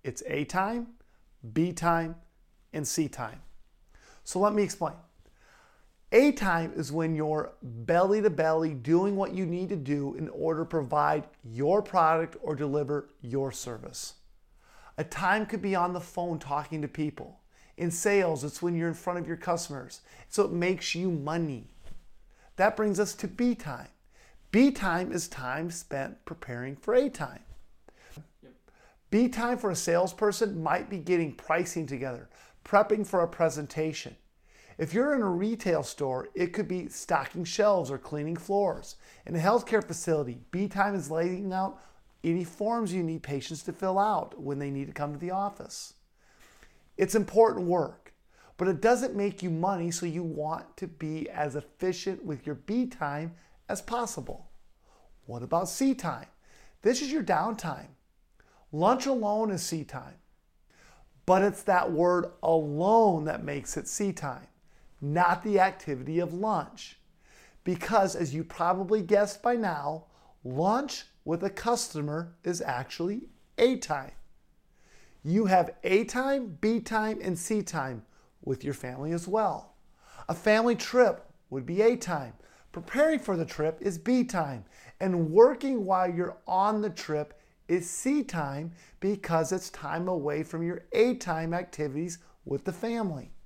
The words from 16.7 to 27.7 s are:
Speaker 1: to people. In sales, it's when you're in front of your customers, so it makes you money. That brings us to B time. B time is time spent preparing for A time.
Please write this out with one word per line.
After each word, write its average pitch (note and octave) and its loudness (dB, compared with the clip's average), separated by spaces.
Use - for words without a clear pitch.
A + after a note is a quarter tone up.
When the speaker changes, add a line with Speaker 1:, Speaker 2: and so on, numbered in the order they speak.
Speaker 1:
to D3+ -4
people. - -6
In E3+ -2
sales, F3 2
it's D3 -8
when F3 0
you're E3+ 0
in E3 -4
front F3 -4
of D#3 -8
your E3 -6
customers, E3 -6
so G#3 2
it F3+ 4
makes F3 0
you F3+ 0
money. D3 -4
That G#3 4
brings G#3 2
us G3+ 0
to G3 -6
B A#3+ 0
time. C3+ -10
B C4 8
time F3+ -2
is E3+ -4
time C3+ -6
spent - -8
preparing C3 -10
for G#3+ 0
A C4+ 6
time. - -8